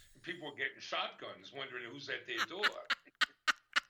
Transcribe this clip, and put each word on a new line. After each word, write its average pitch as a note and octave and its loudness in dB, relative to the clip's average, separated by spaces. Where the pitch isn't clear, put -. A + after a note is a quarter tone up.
And - -20
people - -6
were C#3 -8
getting C3+ 0
shotguns, B2 -4
wondering B2 -4
who's C#3 -8
at B2 -2
their A#2 2
door. F#3+ 0
<laughs> F3+ 8